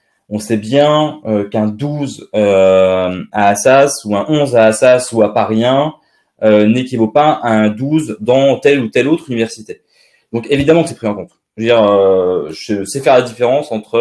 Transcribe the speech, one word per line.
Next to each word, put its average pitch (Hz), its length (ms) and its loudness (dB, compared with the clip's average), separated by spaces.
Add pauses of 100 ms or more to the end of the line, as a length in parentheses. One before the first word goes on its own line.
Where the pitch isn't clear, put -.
(300)
On 104 80 -6
sait 110 180 -4
bien, 147 680 0
euh, 104 200 -2
qu'un 107 200 -4
douze, 139 680 -8
euh, 95 960 2
à 104 180 0
Assas, 135 440 2 (140)
ou 104 100 -2
un 101 100 -2
onze 143 300 0
à 113 80 6
Assas, 123 480 2
ou 113 100 0
à 104 120 0
Paris 110 320 0
un, 143 260 0 (500)
euh, 107 240 4
n'équivaut 120 420 0
pas 147 240 2 (100)
à 120 80 -2
un 107 180 2
douze 127 520 -4
dans 131 380 2
telle 143 220 2
ou 113 80 -4
telle 127 180 0
autre 160 220 -4
université. 113 540 -8 (500)
Donc, 113 160 -6
évidemment 143 340 2
que 165 60 -4
c'est 110 80 -14
pris 113 120 -6
en 104 60 -4
compte. 92 180 -14 (240)
Je 107 60 -8
veux 113 60 -2
dire, 117 140 4
euh, 95 680 0
je 98 340 -8
sais 135 160 -8
faire 135 140 2
la 123 80 4
différence 120 500 -4
entre 110 280 -6